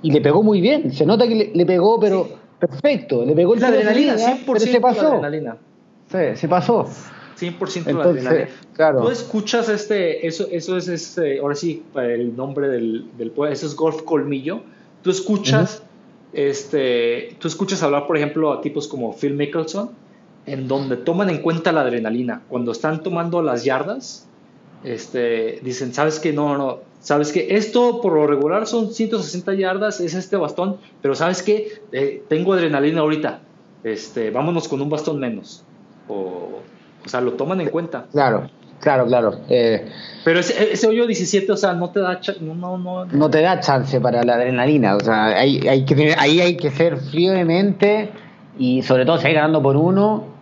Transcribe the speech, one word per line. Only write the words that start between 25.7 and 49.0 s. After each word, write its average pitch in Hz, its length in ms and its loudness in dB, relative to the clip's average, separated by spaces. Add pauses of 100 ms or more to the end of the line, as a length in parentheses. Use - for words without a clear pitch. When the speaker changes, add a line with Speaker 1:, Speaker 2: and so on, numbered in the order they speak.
Speaker 2:
"¿Sabes 156 260 0
qué? 160 140 -2
No, 147 160 0
no, 139 80 -2
no. 131 200 -4 (240)
¿Sabes 147 300 0
qué? 180 240 0
Esto 233 460 2
por 180 120 2
lo 151 140 4
regular 156 400 2
son 226 240 -2
ciento 220 280 -2
sesenta 180 340 -6
yardas, 190 480 -2
es 165 140 -4
este 185 200 -4
bastón, 180 420 -2 (240)
pero 135 140 0
¿sabes 175 280 0
qué? 214 240 0 (260)
Eh, 139 340 -4
tengo 180 260 2
adrenalina 156 480 2
ahorita. 151 380 -2 (460)
Este, 110 460 -4
vámonos 156 360 -2
con 135 140 -4
un 147 80 -4
bastón 151 300 -4
menos." 117 440 -8 (440)
O, 92 520 -8 (460)
o - 40 -14
sea, 123 120 -2
lo 123 120 -2
toman 165 280 -2
en 151 80 -2
cuenta. 165 420 -6
Speaker 1:
Claro, 131 380 2 (300)
claro, 127 260 2
claro. 117 280 2 (160)
Eh, 117 360 2 (400)
Speaker 2:
Pero 165 140 4
ese, 196 340 0
ese 220 140 2
hoyo 233 200 4
diecisiete, 190 440 0
o 196 60 2
sea, 190 160 2
no 175 180 -4
te 202 80 -2
da 180 200 -2
cha-, - 220 -6
no, 160 140 -8
no, 180 220 -6
no. 180 280 -8
Speaker 1:
No 151 240 2
te 156 120 6
da 175 180 4
chance 135 420 0
para 120 220 2
la 120 120 4
adrenalina, 123 600 2
o 104 60 2
sea, 110 260 2
hay, 117 400 2
hay 135 180 4
que 139 100 2
tener, 151 240 4
ahí 147 220 4
hay 175 160 2
que 147 140 -2
ser 151 260 2
frío 160 360 0
de 180 120 2
mente 202 640 2 (480)
y 127 240 0
sobre 127 240 4